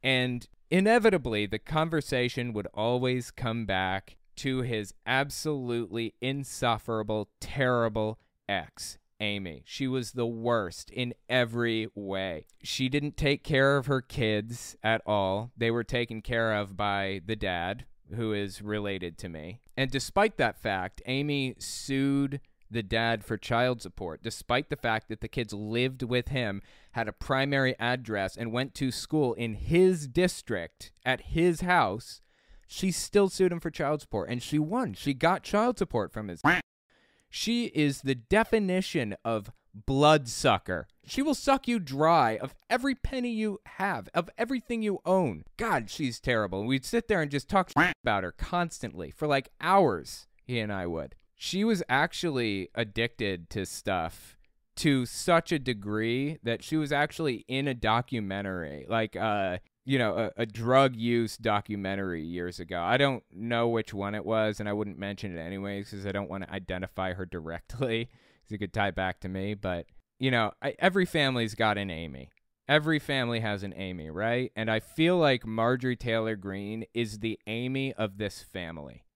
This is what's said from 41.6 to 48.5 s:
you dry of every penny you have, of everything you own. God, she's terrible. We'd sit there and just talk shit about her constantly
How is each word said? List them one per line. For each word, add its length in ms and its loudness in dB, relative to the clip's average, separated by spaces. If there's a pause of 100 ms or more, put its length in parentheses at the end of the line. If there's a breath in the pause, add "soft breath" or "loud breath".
you 140 0
dry 600 4
of 140 -8 (140)
every 260 2
penny 360 -4
you 360 -2
have, 480 -4
of 240 0
everything 420 -2
you 240 -2
own. 380 2 (140)
God, 340 0
she's 300 -4
terrible. 440 0
We'd 200 0
sit 240 -2
there 120 2
and 120 -2
just 160 -4
talk 280 2
shit 180 4 (100)
about 180 2
her 80 -2
constantly 800 -4